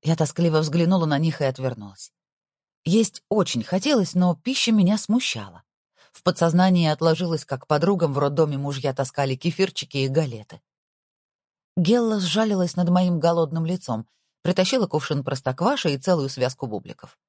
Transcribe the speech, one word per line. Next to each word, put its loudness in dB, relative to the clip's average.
Я 0
тоскливо 0
взглянула 2
на 0
них 0
и 0
отвернулась. -6
Есть 0
очень -2
хотелось, 0
но 2
пища -2
меня 4
смущала. -4
В -20
подсознании 4
отложилось, 0
как -8
подругам 2
в 0
роддоме 0
мужья -4
таскали -2
кефирчики -4
и 0
галеты. -4
Гелла 2
сжалилась 0
над 0
моим 2
голодным 0
лицом, -6
притащила 2
кувшин -2
простокваши -2
и -4
целую 0
связку -4
бубликов. -12